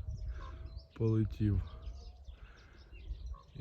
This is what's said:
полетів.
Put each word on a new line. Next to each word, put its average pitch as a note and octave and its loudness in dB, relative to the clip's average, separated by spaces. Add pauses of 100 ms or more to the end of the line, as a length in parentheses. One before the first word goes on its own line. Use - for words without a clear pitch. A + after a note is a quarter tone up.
(920)
полетів. A2 6 (2000)